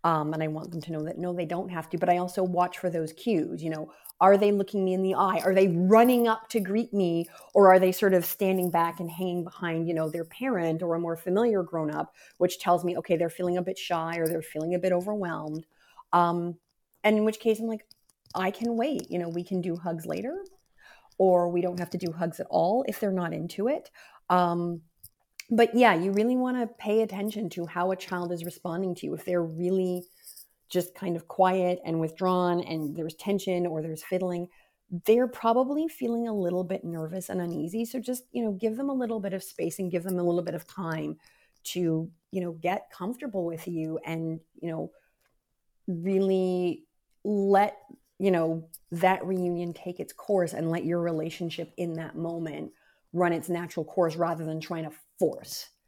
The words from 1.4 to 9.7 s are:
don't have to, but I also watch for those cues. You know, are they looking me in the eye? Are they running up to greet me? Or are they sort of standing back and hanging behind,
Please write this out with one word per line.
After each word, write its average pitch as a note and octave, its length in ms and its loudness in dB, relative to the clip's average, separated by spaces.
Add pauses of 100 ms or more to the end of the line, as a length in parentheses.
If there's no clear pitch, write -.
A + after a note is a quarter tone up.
don't F3+ 240 -4
have E3 200 -6
to, E3+ 80 -4
but F3 100 2
I F3 100 6
also F3+ 260 -2
watch F3 340 0
for F3+ 120 -2
those D#3+ 220 -4
cues. E3+ 500 -2
You E3 80 -4
know, D#3 220 -8 (280)
are G3 160 10
they G#3 160 6
looking G3 320 0
me F#3 100 2
in F#3+ 80 0
the F#3+ 120 2
eye? F3+ 300 2
Are F#3+ 100 4
they G3 140 8
running A3+ 600 6
up A3+ 220 -2
to A3+ 100 0
greet G3+ 320 -2
me? E3+ 340 2 (280)
Or G3 180 12
are F#3 60 10
they F#3 140 6
sort F#3+ 220 4
of F3 100 4
standing F#3+ 460 0
back E3+ 300 0
and E3+ 100 -6
hanging F3 340 -4
behind, E3 440 -4